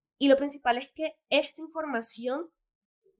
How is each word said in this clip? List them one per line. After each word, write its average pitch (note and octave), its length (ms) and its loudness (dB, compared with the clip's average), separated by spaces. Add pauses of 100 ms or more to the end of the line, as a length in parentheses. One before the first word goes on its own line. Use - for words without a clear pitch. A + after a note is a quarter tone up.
(180)
Y C#4 100 4
lo C4+ 80 10
principal C4+ 420 0
es C4+ 140 -12
que D#4 240 -6 (140)
esta - 320 0
información C#4 880 -6 (680)